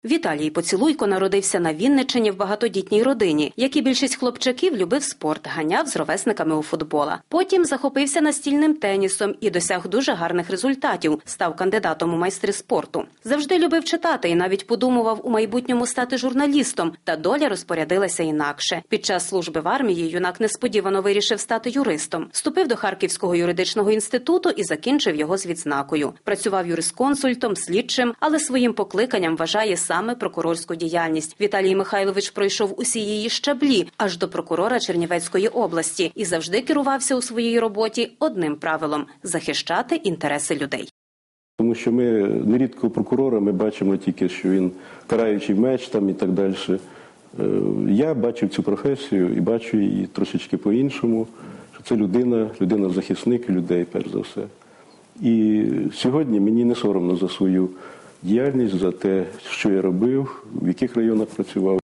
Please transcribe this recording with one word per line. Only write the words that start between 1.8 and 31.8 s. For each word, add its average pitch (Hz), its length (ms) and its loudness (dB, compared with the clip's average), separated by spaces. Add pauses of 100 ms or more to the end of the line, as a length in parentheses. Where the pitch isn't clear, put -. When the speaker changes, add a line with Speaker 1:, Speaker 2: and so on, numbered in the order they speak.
Speaker 1:
в 190 60 -6
багатодітній 202 640 0
родині. 202 540 2
Як 269 200 0
і 277 60 4
більшість 262 340 2
хлопчаків, 254 600 0
любив 190 260 0
спорт, - 460 -4
ганяв 165 400 -2
з - 80 -6
ровесниками 160 600 0
у 151 60 0
футбола. 156 640 -2
Потім 370 360 2
захопився 277 560 0
настільним 302 540 2
тенісом 196 680 0
і 208 100 0
досяг 180 380 -2
дуже 262 240 0
гарних 170 380 -2
результатів, 190 760 0
став 170 320 -4
кандидатом 185 580 0
у - 20 0
майстри 190 360 -2
спорту. - 520 -4 (200)
Завжди 294 340 0
любив 330 260 2
читати 330 440 0
і 170 60 2
навіть 185 320 0
подумував 233 560 2
у 254 80 -4
майбутньому 240 560 0
стати 247 320 -2
журналістом, 262 720 0 (120)
та 165 120 -2
доля 247 320 0
розпорядилася 180 720 0
інакше. 151 680 -2
Під 214 160 -2
час 180 240 -2
служби 170 320 -2
в 165 80 -2
армії 196 400 0
юнак 180 320 -2
несподівано 196 640 0
вирішив 202 380 2
стати 226 300 -2
юристом. 180 640 -2
Вступив 320 360 0
до 233 80 0
Харківського 185 580 -2
юридичного 180 560 2
інституту 254 600 2
і 208 140 -4
закінчив 175 520 0
його 156 220 0
з 185 80 -6
відзнакою. 147 680 -2 (120)
Працював 190 420 0
юрисконсультом, 247 880 0
слідчим, 240 640 -2
але 311 180 2
своїм 247 340 2
покликанням 202 640 0
вважає 175 400 0 (180)
саме 220 200 -2
прокурорську 170 600 -4
діяльність. 165 680 -2
Віталій 196 360 2
Михайлович 196 540 0